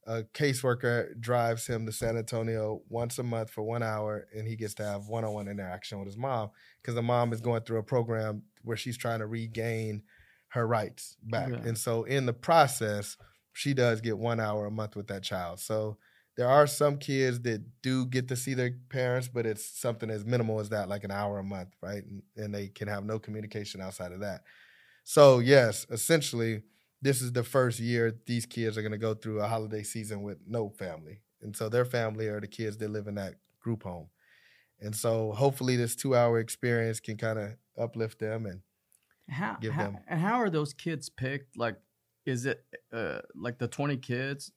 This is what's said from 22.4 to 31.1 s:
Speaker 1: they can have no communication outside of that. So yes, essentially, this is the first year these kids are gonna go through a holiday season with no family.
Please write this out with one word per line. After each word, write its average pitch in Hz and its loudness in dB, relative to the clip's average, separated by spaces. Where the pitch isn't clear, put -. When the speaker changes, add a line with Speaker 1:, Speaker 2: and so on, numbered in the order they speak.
Speaker 1:
they 101 -6
can 101 -8
have 101 -4
no 110 -2
communication 107 -8
outside 90 -8
of 92 -10
that. 101 -6
So 139 10
yes, 120 6
essentially, 117 0
this 131 2
is 123 -4
the 120 0
first 123 4
year 117 0
these 120 -2
kids 110 -2
are 110 -4
gonna 107 -4
go 110 0
through 107 -4
a 104 2
holiday 107 -2
season 104 -6
with 101 -8
no 110 -2
family. 82 -10